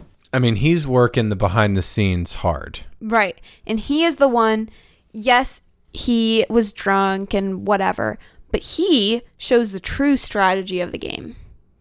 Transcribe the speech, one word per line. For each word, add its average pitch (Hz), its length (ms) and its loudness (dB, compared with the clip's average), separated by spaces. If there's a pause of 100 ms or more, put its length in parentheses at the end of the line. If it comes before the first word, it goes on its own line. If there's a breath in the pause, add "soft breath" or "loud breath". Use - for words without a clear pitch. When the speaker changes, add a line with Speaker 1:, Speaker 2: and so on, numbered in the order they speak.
(320)
Speaker 1:
I 131 60 0
mean, 117 180 2
he's 151 300 2
working 123 440 2
the 101 60 -2
behind 101 400 2
the 92 60 2
scenes 90 520 0
hard. - 460 -4 (200)
Speaker 2:
Right. 214 400 0 (260 soft breath)
And 220 140 -2
he 302 240 0
is 330 120 0
the 277 120 6
one, 220 400 2 (440 soft breath)
yes, 247 500 0 (300)
he 226 580 2
was 220 220 2
drunk 196 600 -2
and 196 340 -4
whatever, 190 520 0 (320 soft breath)
but - 100 -4
he 240 640 0 (160)
shows 233 340 0
the 190 80 -10
true 277 380 0
strategy 190 600 0
of 175 120 -6
the - 60 -8
game. - 380 -12 (440)